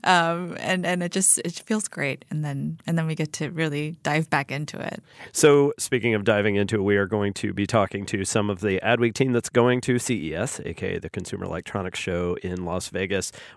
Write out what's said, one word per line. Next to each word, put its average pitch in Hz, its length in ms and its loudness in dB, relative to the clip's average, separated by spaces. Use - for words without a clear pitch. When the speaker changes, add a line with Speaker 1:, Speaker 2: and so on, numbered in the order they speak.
Speaker 1:
Um, 170 560 2
and, 180 280 -2
and 180 160 0
it 175 80 -4
just, - 260 2
it - 300 -6
feels 214 200 -2
great, - 440 -6
and 151 120 -2
then, 147 440 -4
and 165 100 0
then 160 80 0
we 160 80 -2
get 156 200 -2
to 151 180 -4
really 156 500 -4
dive 156 300 0
back 139 200 0
into 147 320 -6
it. - 200 -8
Speaker 2:
So, 143 460 6
speaking 117 380 2
of 101 80 0
diving 104 320 4
into 101 220 2
it, 101 40 0
we 101 160 4
are 101 80 2
going 101 280 0
to 101 200 -4
be 98 140 -2
talking 101 400 0
to 95 180 -2
some 104 240 2
of 98 120 -4
the 95 180 0
Adweek 117 340 2
team 131 180 2
that's 117 180 0
going 123 320 4
to 123 180 0
C 87 320 -2
E 78 40 -6
S, 107 300 -4
A 85 80 -6
K 92 220 -4
A 85 40 -6
the 80 120 -10
Consumer 92 340 -8
Electronics 92 540 -6
Show 87 420 -2
in 90 240 -6
Las 87 240 -4
Vegas, 95 420 -4